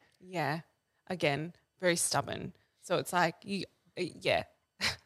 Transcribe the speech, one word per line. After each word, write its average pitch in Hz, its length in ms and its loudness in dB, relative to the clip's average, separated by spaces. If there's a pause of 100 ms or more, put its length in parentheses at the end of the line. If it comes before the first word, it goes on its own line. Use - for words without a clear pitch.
(200)
Yeah. 165 400 -2 (480)
Again, 165 460 0 (260)
very 175 160 4
stubborn. - 560 0 (300)
So 170 160 0
it's - 140 -4
like, 170 300 4
you, 196 220 -4 (340)
uh, 185 40 -2 (180)
yeah, 98 240 2 (600)